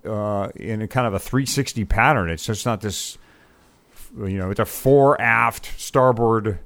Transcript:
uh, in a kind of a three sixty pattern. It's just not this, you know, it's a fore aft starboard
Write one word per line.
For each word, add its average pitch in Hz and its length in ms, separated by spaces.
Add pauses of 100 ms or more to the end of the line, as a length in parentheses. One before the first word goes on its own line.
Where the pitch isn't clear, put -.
uh, 104 500
in 107 260
a 107 60
kind 123 200
of 101 60
a 98 60
three 131 280
sixty 127 360
pattern. 113 460
It's 82 160
just 107 200
not 113 160
this, - 360 (1000)
you 98 200
know, 92 140
it's 104 80
a 107 60
fore 139 540
aft 117 600
starboard 113 880